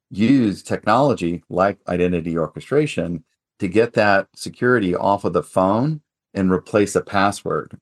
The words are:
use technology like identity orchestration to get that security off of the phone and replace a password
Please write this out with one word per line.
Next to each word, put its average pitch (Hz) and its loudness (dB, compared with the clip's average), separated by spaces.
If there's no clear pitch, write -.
use 113 2
technology 101 0
like 98 0
identity 87 -2
orchestration 85 -4
to 104 -4
get 107 2
that 101 2
security 107 0
off 98 0
of 95 -2
the 82 0
phone 113 0
and 95 0
replace 98 0
a 90 0
password 98 -4